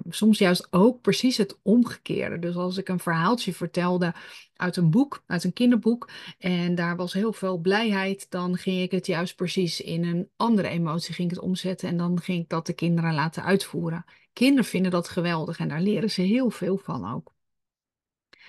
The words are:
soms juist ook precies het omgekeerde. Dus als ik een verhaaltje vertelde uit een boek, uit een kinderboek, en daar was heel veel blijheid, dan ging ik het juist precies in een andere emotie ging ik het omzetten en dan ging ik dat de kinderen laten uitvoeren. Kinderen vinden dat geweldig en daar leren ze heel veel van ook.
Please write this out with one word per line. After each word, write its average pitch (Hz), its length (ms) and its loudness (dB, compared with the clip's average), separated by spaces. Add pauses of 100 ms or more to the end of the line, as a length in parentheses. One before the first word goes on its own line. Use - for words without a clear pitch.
soms 208 280 4
juist 180 340 4
ook 220 300 4
precies 247 360 2
het 202 240 -2
omgekeerde. - 800 0
Dus 175 160 -4
als 180 220 -4
ik 190 120 -6
een 180 100 0
verhaaltje 175 540 0
vertelde 175 600 0 (420)
uit 180 200 -4
een 170 140 4
boek, 240 360 2
uit 170 180 -4
een 180 100 -2
kinderboek, 240 560 2 (280)
en 175 380 0
daar 175 200 -2
was 180 180 -6
heel 208 200 0
veel 185 240 -4
blijheid, 196 760 0
dan 180 260 -2
ging 185 240 -2
ik 180 100 -4
het 185 140 -2
juist 175 300 -2
precies 180 460 -2
in 165 220 -4
een 170 320 -2
andere 220 320 2
emotie 165 460 -2
ging 175 180 -2
ik 180 40 -4
het - 100 -8
omzetten 185 440 -2
en 175 80 0
dan 175 240 0
ging 175 220 -2
ik - 60 -12
dat 165 160 -2
de 175 80 -4
kinderen 165 400 0
laten 156 300 -2
uitvoeren. 170 640 -2 (280)
Kinderen 262 320 4
vinden 185 260 0
dat 175 180 0
geweldig 165 500 -2
en 165 80 -2
daar 151 140 -4
leren 208 300 0
ze - 100 -2
heel 226 280 2
veel 185 280 -2
van 123 360 -8
ook. - 200 -12 (1160)